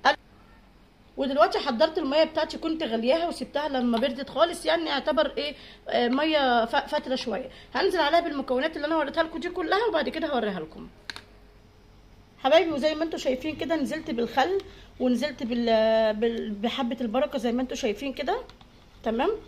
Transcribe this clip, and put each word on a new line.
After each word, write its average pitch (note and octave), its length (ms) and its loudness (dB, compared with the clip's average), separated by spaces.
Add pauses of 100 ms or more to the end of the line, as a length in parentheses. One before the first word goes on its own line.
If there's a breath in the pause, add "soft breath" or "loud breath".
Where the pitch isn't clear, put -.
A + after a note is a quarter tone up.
(1160)
ودلوقتي D#4+ 420 4
حضرت D4+ 400 0
الميه D4+ 260 2
بتاعتي، D#4 340 -2
كنت D#4+ 240 -4
غلياها B3+ 460 2
وسبتها D4 400 -4
لما B3 300 0
بردت C4 320 -2
خالص، E4 360 0
يعني D#4+ 180 2
يعتبر D4 520 0
ايه، C#4+ 180 -4 (340 loud breath)
آه، A#3+ 200 2
ميه C4+ 560 4
ف-، C4+ 300 0
فتره C#4 200 -2
شويه. B3 360 -4 (240 loud breath)
هنزل E4+ 260 2
عليها D#4 200 4
بالمكونات C#4+ 560 -2
اللي D4 100 -4
انا D#4+ 100 0
وريتها D4+ 260 0
لكم D#4+ 180 -6
دي F4 80 -4
كلها، F#4 380 0
وبعد D#4+ 220 0
كده D#4+ 180 -4
هوريها A3 340 -2
لكم - 280 -14 (1500)
حبايبي. D#4+ 340 6
وزي D4+ 220 0
ما D#4 100 -2
انتم D#4+ 140 -4
شايفين C#4+ 380 -2
كده، D#4+ 200 -2
نزلت D4+ 340 -4
بالخل، C4 500 0 (400 loud breath)
ونزلت B3+ 420 0
بال-، A3+ 720 2
بال-، A3+ 360 -2
بحبه A#3 500 -4
البركه C4+ 380 -2
زي A#3 140 -2
ما B3 100 0
انتم B3+ 120 -6
شايفين B3+ 380 -4
كده، F#4+ 280 -2 (600)
تمام. A#3 280 0 (180)